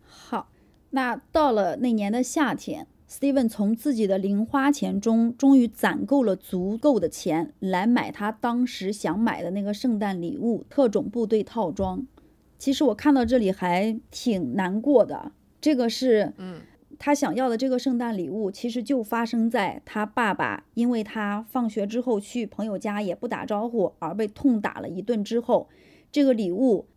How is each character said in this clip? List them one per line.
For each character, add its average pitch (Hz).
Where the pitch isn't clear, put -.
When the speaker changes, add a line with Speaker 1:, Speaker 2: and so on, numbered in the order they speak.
Speaker 1:
好， -
那 254
到 294
了 190
那 247
年 208
的 240
夏 254
天， -
Steven 269
从 220
自 294
己 220
的 190
零 202
花 277
钱 190
中 226
终 277
于 233
攒 202
够 269
了 196
足 190
够 277
的 170
钱 160
来 190
买 226
他 208
当 240
时 196
想 202
买 214
的 175
那 202
个 208
圣 220
诞 196
礼 170
物， 220
特 269
种 202
部 233
队 214
套 196
装。 190
其 -
实 269
我 277
看 294
到 254
这 240
里 202
还 190
挺 175
难 190
过 254
的， -
这 302
个 240
是 226
Speaker 2:
嗯。 185
Speaker 1:
他 285
想 269
要 254
的 233
这 262
个 254
圣 247
诞 233
礼 175
物， 196
其 226
实 240
就 262
发 233
生 226
在 208
他 214
爸 220
爸 120
因 240
为 226
他 208
放 240
学 208
之 226
后 240
去 220
朋 208
友 208
家 208
也 196
不 -
打 226
招 214
呼 226
而 165
被 208
痛 226
打 202
了 -
一 180
顿 208
之 226
后， 226
这 294
个 269
礼 202
物 208